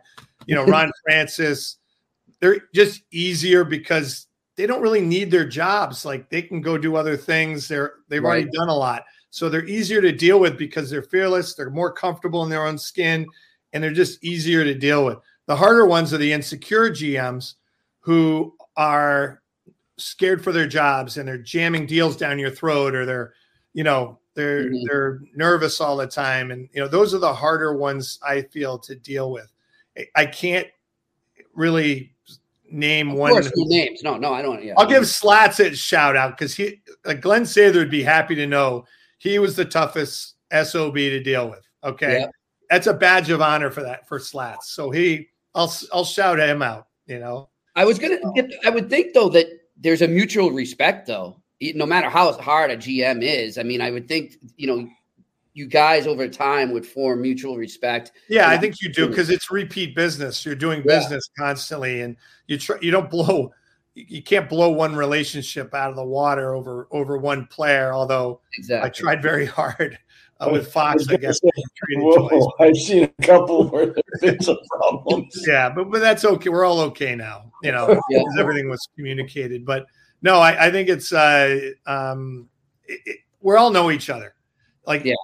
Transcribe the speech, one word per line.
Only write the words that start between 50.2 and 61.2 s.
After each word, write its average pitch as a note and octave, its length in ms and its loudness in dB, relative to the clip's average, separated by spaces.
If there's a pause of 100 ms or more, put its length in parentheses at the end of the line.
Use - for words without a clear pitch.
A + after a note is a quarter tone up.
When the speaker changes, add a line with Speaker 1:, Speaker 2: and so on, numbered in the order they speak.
Speaker 2:
respect C3+ 540 -2
though, F#2+ 340 -10 (200)
e-, D3 140 -8
no D3+ 120 -2
matter E3 220 2
how E3 240 4
hard D3+ 380 0
a A#2+ 60 -4
G B2+ 280 -4
M B2 180 -2
is. B2 360 -4
I A#2 40 -6
mean, A#2+ 200 -4
I B2 80 -4
would B2 180 -10
think, D3+ 280 -6 (200)
you C#3 100 -8
know, A#2+ 220 -4 (640)
you D3 120 -14
guys D#3 400 4
over C3 220 -4
time C#3 440 -2
would A#2 140 -6
form C3 340 -4
mutual C3 380 -6
respect. A#2 540 -6 (160)
Speaker 1:
Yeah, G#3 200 4
I E3 60 6
Speaker 2:
And E3 80 0
Speaker 1:
think G#3 180 -4
you F3 100 -10
do, D#3 180 0
Speaker 2:
Mm. - 60 -4
Speaker 1:
'cause E3+ 140 0
it's F3+ 220 -2
repeat F3+ 440 -6
business. C#3+ 520 -6
You're D3 80 -8
doing D3+ 240 -4
Speaker 2:
Yeah. D3 200 4
Speaker 1:
business C3+ 300 -6 (100)